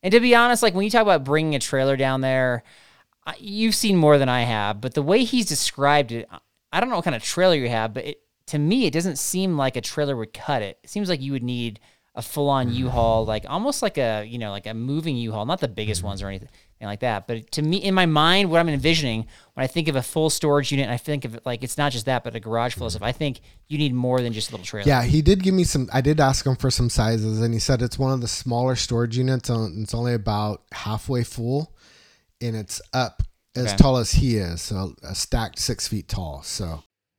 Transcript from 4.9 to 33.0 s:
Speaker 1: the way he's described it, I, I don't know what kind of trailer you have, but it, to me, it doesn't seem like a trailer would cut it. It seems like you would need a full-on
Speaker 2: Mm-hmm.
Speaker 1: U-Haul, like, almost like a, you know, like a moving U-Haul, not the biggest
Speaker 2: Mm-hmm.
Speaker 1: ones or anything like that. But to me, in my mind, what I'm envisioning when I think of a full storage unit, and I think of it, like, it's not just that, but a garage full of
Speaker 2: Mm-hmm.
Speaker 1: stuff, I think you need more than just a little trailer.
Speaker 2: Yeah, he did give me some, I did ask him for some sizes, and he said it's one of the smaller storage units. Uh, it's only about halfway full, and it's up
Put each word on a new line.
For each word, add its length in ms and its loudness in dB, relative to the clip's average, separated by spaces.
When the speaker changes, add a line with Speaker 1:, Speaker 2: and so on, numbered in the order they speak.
Speaker 1:
the 80 0
way 220 4
he's 220 0
described 680 2
it, 180 -8
I, 80 -20
I 80 0
don't 100 0
know 60 -2
what 80 -2
kind 120 -2
of 60 -8
trailer 340 4
you 120 -2
have, 260 -2
but 100 -8
it, 160 -12
to 100 -2
me, 280 2
it 60 0
doesn't 260 -2
seem 380 -2
like 200 0
a 40 -4
trailer 360 -4
would 160 -8
cut 300 -4
it. 220 -10
It 60 -20
seems 180 -4
like 120 -2
you 120 -6
would 100 -4
need 380 -6
a 80 -10
full-on 460 0
Speaker 2:
Mm-hmm. 80 -2
Speaker 1:
U-Haul, 500 2
like, 220 -4
almost 340 -4
like 160 -2
a, 280 -2
you 120 -10
know, 120 -6
like 160 -8
a 80 -8
moving 420 -4
U-Haul, 300 -4
not 140 -2
the 80 -2
biggest 320 -4
Speaker 2:
Mm-hmm. 80 -6
Speaker 1:
ones 140 -6
or 60 -6
anything 200 -10
like 200 -8
that. 260 -2
But 260 -8
to 100 -2
me, 160 2
in 160 0
my 120 4
mind, 440 4
what 100 4
I'm 100 2
envisioning 560 0
when 100 -2
I 20 -2
think 220 -2
of 80 -2
a 60 0
full 280 0
storage 420 2
unit, 120 0
and 100 -2
I 20 -4
think 300 -6
of 80 -8
it, 100 -16
like, 180 -6
it's 140 -8
not 160 0
just 140 -4
that, 180 0
but 100 -8
a 60 -6
garage 340 -2
full 120 -6
of 60 -4
Speaker 2:
Mm-hmm. 60 -6
Speaker 1:
stuff, 100 -4
I 40 -2
think 280 -4
you 80 -6
need 160 0
more 300 2
than 100 -2
just 180 -6
a 40 -14
little 100 -12
trailer. 240 -4
Speaker 2:
Yeah, 140 4
he 180 4
did 220 4
give 100 2
me 120 4
some, 280 -2
I 80 2
did 200 2
ask 260 2
him 100 0
for 140 0
some 180 0
sizes, 540 0
and 100 0
he 80 -2
said 220 0
it's 160 -4
one 140 0
of 100 -2
the 60 -6
smaller 480 -2
storage 420 0
units. 320 0
Uh, 240 0
it's 180 -6
only 220 0
about 480 -2
halfway 500 -4
full, 520 -4
and 160 -4
it's 240 -10
up 300 -2